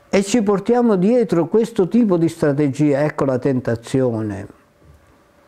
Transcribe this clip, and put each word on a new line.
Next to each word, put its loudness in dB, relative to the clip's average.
e 0
ci 0
portiamo 2
dietro 2
questo 0
tipo 2
di 0
strategia, 0
ecco -2
la 0
tentazione -2